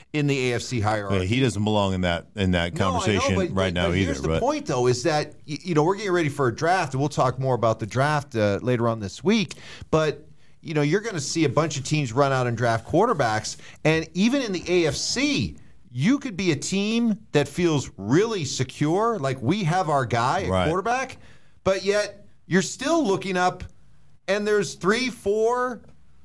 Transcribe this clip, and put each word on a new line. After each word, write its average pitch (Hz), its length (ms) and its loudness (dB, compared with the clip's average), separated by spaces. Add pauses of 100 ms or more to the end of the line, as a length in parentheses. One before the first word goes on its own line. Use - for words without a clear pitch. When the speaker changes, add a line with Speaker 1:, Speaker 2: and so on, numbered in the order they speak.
(140)
Speaker 1:
in 147 120 0
the 127 260 0
A - 20 0
F 110 80 -2
C 123 180 -4
hierarchy? 101 360 0
Speaker 2:
Yeah, 92 80 0
he 113 160 2
doesn't 107 240 2
belong 104 280 2
in 92 80 -2
that, 85 340 0
in 95 180 2
that 85 200 2
Speaker 1:
No, 95 140 0
I - 20 2
know, 92 40 0
Speaker 2:
conversation 95 420 2
Speaker 1:
but, 95 160 0
Speaker 2:
right - 40 -6
Speaker 1:
but, 95 200 0
Speaker 2:
now 87 140 0
Speaker 1:
but 87 100 0
Speaker 2:
either. 98 80 2
Speaker 1:
here's 80 160 -4
the 80 60 -2
Speaker 2:
But 80 120 2
Speaker 1:
point, 285 240 -2
though, 127 220 0
is 123 160 0
that, 151 320 -2 (120)
y-, - 160 -8
you 180 120 -2
know, 151 80 4
we're 185 140 2
getting 202 160 -4
ready 170 180 0
for 135 180 0
a 117 80 -2
draft, 170 380 0
and 131 80 -2
we'll 151 80 -2
talk 131 280 0
more 131 160 0
about 113 240 2
the 113 80 -6
draft, 139 500 -2
uh, 101 260 2
later 117 260 0
on 113 120 -2
this 98 220 -8
week. 190 340 0 (340)
But, 156 360 0 (360)
you 165 100 -10
know, 151 100 0
you're 151 200 2
gonna 208 180 -6
see 160 240 -2
a 143 60 4
bunch 151 260 0
of 131 80 -8
teams 147 300 0
run 139 180 4
out 127 140 0
and 117 100 -2
draft 113 320 0
quarterbacks, 147 720 0 (260)
and 160 300 2
even 233 260 2
in 226 120 -4
the 180 140 -6
A 175 200 2
F 139 100 0
C, 233 600 -2 (360)
you 170 260 2
could 262 180 -10
be 175 160 0
a 143 40 0
team 214 640 0 (140)
that 143 160 2
feels 160 480 0
really 170 480 2
secure, 175 760 -2
like, 135 240 -4
we 185 220 0
have 170 260 0
our 135 160 2
guy 123 380 0
at 87 60 -4
Speaker 2:
Right. 92 180 2
Speaker 1:
quarterback, 226 500 -2 (460)
but 190 200 0
yet 196 420 -2 (200)
you're 180 160 4
still 311 420 0
looking 190 320 0
up 180 280 0 (640)
and 208 180 0
there's 208 280 0
three, 226 360 0
four, 226 720 0 (420)